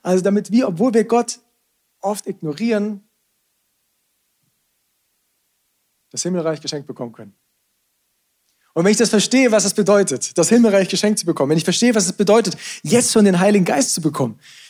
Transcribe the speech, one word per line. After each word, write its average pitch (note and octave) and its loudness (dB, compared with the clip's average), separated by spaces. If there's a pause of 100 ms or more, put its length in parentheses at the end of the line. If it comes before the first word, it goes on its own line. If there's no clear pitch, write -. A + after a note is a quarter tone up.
Also F#3 0
damit G3+ 0
wir, A#3 2
obwohl G3+ -2
wir A3 2
Gott A#3 -2 (640)
oft G3+ -6
ignorieren, G#3 -4 (3000)
das - -10
Himmelreich D#3+ -4
geschenkt D3 -10
bekommen A#2+ -12
können. G#2 -20 (1400)
Und E3 0
wenn G#3 4
ich G#3+ 2
das A3+ 2
verstehe, A#3+ 2
was G3+ 2
es G3 -4
bedeutet, G3 0
das E3 2
Himmelreich G3+ 4
geschenkt G#3 -2
zu - -8
bekommen, D3 -2
wenn E3 2
ich D#3+ -4
verstehe, A3+ 0
was G3+ 0
es F#3 -6
bedeutet, G#3 2 (260)
jetzt A#3 0
schon G#3+ 4
den F#3 4
Heiligen G3 2
Geist - -2
zu - -6
bekommen, C#3+ -4 (300)